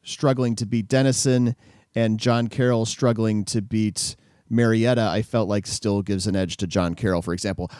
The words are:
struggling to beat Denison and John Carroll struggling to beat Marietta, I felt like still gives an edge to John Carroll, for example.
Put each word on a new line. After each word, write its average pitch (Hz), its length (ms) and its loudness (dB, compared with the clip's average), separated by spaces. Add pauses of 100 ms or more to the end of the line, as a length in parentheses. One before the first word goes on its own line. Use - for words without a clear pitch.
struggling 127 540 0
to 110 100 -4
beat 110 220 -2
Denison 127 680 2 (380)
and 110 260 0
John 117 280 2
Carroll 120 360 2
struggling 110 640 0
to 113 160 -2
beat 107 520 -2 (360)
Marietta, 117 520 2
I 104 200 0
felt 107 260 -2
like 101 180 -2
still 101 360 -2
gives 95 240 -2
an 95 100 -2
edge 92 220 -2
to 98 80 -4
John 87 280 0
Carroll, 90 280 0
for 87 120 -4
example. 90 460 -6